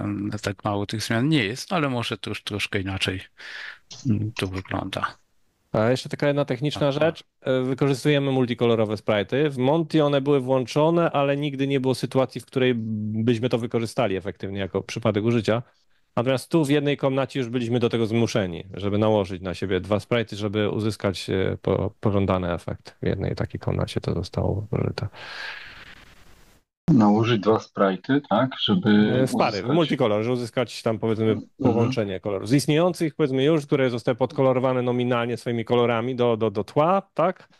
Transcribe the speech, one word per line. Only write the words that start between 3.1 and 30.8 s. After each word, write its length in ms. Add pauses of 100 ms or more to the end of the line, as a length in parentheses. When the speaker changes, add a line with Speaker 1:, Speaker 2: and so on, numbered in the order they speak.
Speaker 1:
mm, 260
to 120
wygląda. 680 (560)
Speaker 2:
A 180
jeszcze 200
taka 180
jedna 180
techniczna 420
Speaker 1:
Aha. 40
Speaker 2:
rzecz. 320 (180)
E, 200
wykorzystujemy 720
multikolorowe 640
sprite'y. 540
W 80
Monty 460
one 180
były 180
włączone, 720
ale 260
nigdy 300
nie 120
było 160
sytuacji, 460
w 40
której 300
byśmy 760
to 80
wykorzystali 580
efektywnie 440
jako 240
przypadek 400
użycia. 400 (520)
Natomiast 360
tu 140
w 40
jednej 280
komnacie 420
już 100
byliśmy 300
do 100
tego 160
zmuszeni, 580 (100)
żeby 240
nałożyć 440
na 120
siebie 280
dwa 160
sprite'y, 380
żeby 340
uzyskać, 600
e, 320
po-, 380
pożądany 540
efekt 480
w 40
jednej 300
takiej 240
komnacie 420
to 120
zostało 580
użyte. 360 (1900)
Speaker 3:
Nałożyć 480
dwa 160
sprite'y, 720
tak, 200 (160)
żeby 240 (340)
Speaker 2:
E, 40
w 100
pary, 140
w 80
Speaker 3:
uzyskać 160
Speaker 2:
multikolor, 480
żeby 100
uzyskać 500